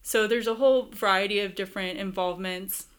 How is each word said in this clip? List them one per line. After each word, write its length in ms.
So 260
there's 200
a 80
whole 320
variety 540
of 140
different 440
involvements 880